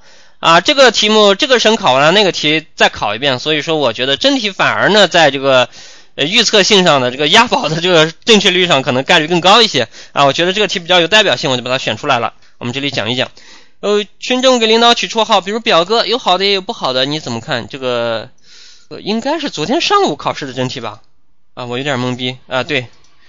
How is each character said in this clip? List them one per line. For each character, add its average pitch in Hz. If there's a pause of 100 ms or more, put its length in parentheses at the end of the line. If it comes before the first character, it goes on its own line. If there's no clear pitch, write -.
(400)
啊， 165
这 294
个 262
题 214
目 208
这 277
个 247
省 220
考 165
完 135
了， 156
那 208
个 175
题 151 (100)
再 214
考 107
一 113
遍， 131
所 151
以 147
说 160
我 127
觉 123
得 139
真 269
题 214
反 147
而 117
呢， 202
在 165
这 135
个， 131 (460)
呃， 135
预 214
测 202
性 180
上 147
的 123
这 131
个 151
押 226
宝 202
的 160
这 180
个 160 (140)
正 220
确 202
率 180
上， 151
可 139
能 131
概 175
率 151
更 175
高 196
一 220
些 123 (260)
啊。 143
我 135
觉 170
得 185
这 202
个 202
题 190
比 165
较 180
有 165
代 214
表 147
性， 139
我 127
就 123
把 127
它 131
选 120
出 147
来 127
了， 113 (240)
我 120
们 120
这 139
里 139
讲 113
一 127
讲。 127 (520)
呃， 208 (140)
群 254
众 254
给 226
领 220
导 233
取 -
绰 220
号， 208
比 185
如 226
表 175
哥， 220
有 220
好 185
的 190
也 202
有 196
不 185
好 151
的， 127
你 151
怎 135
么 117
看？ 123
这 139
个， 117 (600)
呃， -
应 214
该 302
是 285
昨 156
天 277
上 392
午 165
考 131
试 -
的 131
真 127
题 123
吧？ 107 (540)
啊， 127
我 120
有 135
点 139
懵 123
逼 127 (100)
啊。 127
对， 123 (420)